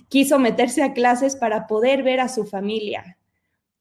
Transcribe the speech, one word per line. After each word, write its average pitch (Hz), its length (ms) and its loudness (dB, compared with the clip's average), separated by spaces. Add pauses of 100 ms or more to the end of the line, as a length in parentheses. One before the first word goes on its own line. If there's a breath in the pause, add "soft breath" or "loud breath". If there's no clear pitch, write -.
quiso 277 300 4
meterse 247 440 2
a 269 100 0
clases 247 440 0
para 214 300 -2
poder 254 360 0
ver 254 180 0
a 247 80 -2
su 226 160 -4
familia. 208 760 -8 (640)